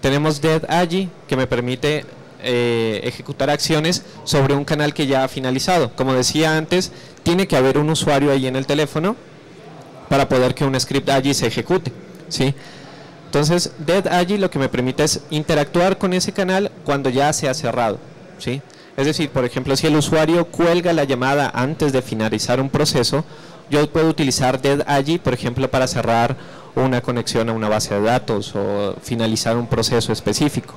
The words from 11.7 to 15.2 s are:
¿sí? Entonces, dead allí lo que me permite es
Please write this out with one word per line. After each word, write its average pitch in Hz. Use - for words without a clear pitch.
¿sí? 135
Entonces, 156
dead 175
allí 180
lo 185
que -
me 135
permite 127
es -